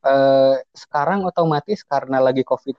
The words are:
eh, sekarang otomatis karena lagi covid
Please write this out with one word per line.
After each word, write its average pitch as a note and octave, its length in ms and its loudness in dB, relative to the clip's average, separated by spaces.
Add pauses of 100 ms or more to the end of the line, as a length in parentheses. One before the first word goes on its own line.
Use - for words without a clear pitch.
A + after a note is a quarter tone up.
eh, C3+ 520 2 (180)
sekarang E3+ 500 -4
otomatis E3+ 600 -2
karena C3+ 340 -4
lagi C3 240 2
covid C3 360 -6